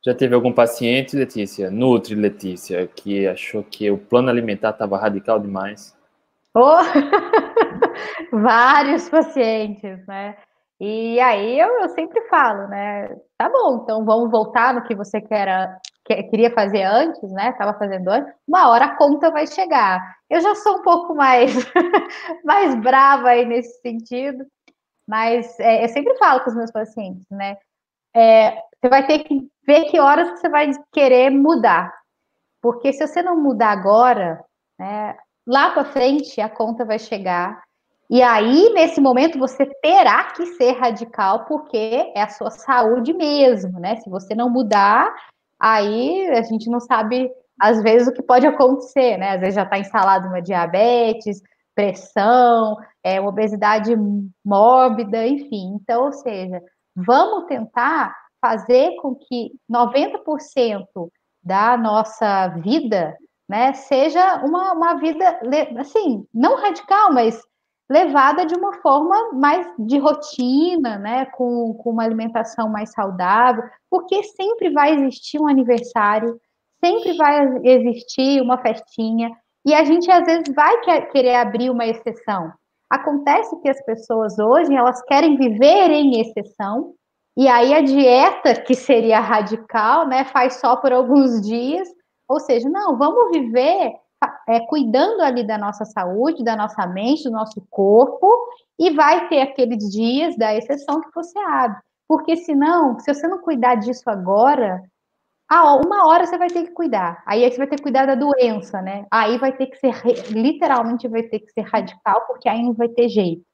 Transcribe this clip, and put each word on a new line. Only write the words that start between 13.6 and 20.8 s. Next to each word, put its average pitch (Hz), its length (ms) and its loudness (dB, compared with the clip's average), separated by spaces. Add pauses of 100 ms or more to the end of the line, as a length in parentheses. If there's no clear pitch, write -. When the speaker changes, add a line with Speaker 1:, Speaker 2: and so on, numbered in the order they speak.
Speaker 2:
então 220 220 -4
vamos 226 240 2
voltar 233 460 0
no 233 80 -6
que 233 100 -10
você 208 280 -8
quer, 190 580 -4 (260)
que, 196 200 -4
queria 226 260 2
fazer 202 320 0
antes, 220 480 0
né? 202 220 -4
Tava 208 260 -6
fazendo 190 300 -6
antes. 269 260 -4 (140)
Uma 311 220 4
hora 240 160 4
a - 100 -8
conta 294 340 2
vai 302 160 -4
chegar." 240 720 -2 (120)
Eu 330 120 0
já 403 160 0
sou 392 220 -2
um 370 40 -10